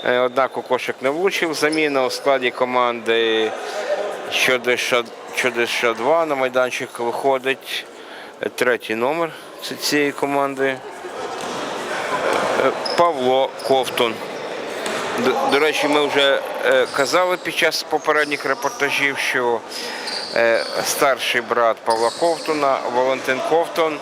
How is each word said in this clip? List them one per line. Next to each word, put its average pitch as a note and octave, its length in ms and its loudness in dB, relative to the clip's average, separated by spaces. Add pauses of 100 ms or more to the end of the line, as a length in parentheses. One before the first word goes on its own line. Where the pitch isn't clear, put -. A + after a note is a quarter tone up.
Е, B2 140 4
однак B2+ 380 2
у A#2+ 60 -4
кошик - 380 -2
не C3 100 2
влучив. E3+ 440 0
Заміна D3 500 2
у B2 60 0
складі C3 400 2
команди A2+ 1000 2 (800)
Ч B2+ 260 2
Д A#2+ 180 2
Ш, A#2+ 260 0 (320)
Ч B2+ 160 0
Д A#2+ 160 0
Ш A#2 260 0
два. D3+ 340 2
На D3 80 -2
майданчик B2+ 640 0
виходить, C3 880 -2 (560)
е, G#2+ 60 -2
третій A#2 460 0
номер D3+ 360 0 (320)
ц-, - 120 -8
цієї C#3+ 380 2
команди. C#3 640 0 (1900)
Е, B2+ 40 4 (260)
Павло C3 540 4 (180)
Ковтун. B2 460 2 (1040)
До, B2 120 2 (220)
до C#3 60 4
речі, D3 300 2
ми D3 180 2
вже, C#3 340 2 (260)
е, B2+ 260 4
казали E3+ 440 2
під D#3+ 200 -6
час - 260 0
попередніх D3 640 0
репортажів, C3+ 720 0
що, A#2+ 420 0 (760)
е, A#2 300 4 (220)
старший B2+ 540 2
брат A2+ 440 2
Павла A2+ 260 2 (100)
Ковтуна, D3+ 580 2 (160)
Валентин C3 460 2 (100)
Ковтун D#3+ 520 2